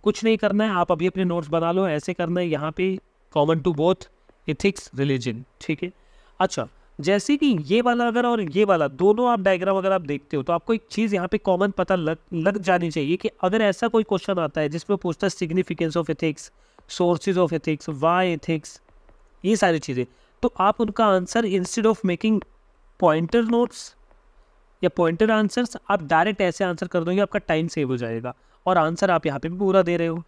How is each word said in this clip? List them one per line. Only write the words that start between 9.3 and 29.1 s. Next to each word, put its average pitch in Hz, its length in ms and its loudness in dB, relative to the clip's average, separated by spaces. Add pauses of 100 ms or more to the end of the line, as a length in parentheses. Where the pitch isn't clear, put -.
आप 226 100 0
डायग्राम 190 360 0
अगर 190 160 0
आप 190 80 0
देखते 147 360 -6
हो 135 60 -2
तो 170 100 -2
आपको 170 220 0
एक 220 160 -4
चीज़ 214 240 -2
यहाँ 180 140 -2
पे 214 100 -2
कॉमन 190 320 2
पता 190 240 -2
लग, 160 220 -2 (180)
लग 185 240 0
जानी 175 320 0
चाहिए 151 260 -2
कि - 140 -6 (100)
अगर 185 200 2
ऐसा 214 280 0
कोई 220 140 2
क्वेश्चन 190 360 -2
आता 160 220 -2
है 151 80 0
जिसमें 170 300 -4
पूछता 180 280 -4
है 180 40 2
significance 170 680 -4
of 165 140 -2
ethics, 156 420 -4 (380)
sources 175 460 0
of 165 240 0
ethics, 156 300 -4
why 165 480 0
ethics, - 440 -6 (600)
ये 208 120 2
सारी 170 220 2
चीज़ें, 123 280 -4 (360)
तो 240 160 0
आप 196 220 2
उनका 220 260 0
आंसर 196 380 2
instead 196 420 0
of 220 100 4
making 202 440 0 (640)
pointer 170 460 2
notes - 460 -2 (880)
या 175 120 2
पॉइंटर 175 340 2
आंसर्स, 220 460 0 (140)
आप 196 120 2
डायरेक्ट 170 380 2
ऐसे 185 240 0
आंसर 180 220 -4
कर 170 180 -2
दोगे, 180 160 0
आपका - 180 -2
टाइम 160 300 -2
सेव 143 200 -4
हो 127 80 -2
जाएगा 117 380 -6 (320)
और 180 120 4
आंसर 165 320 0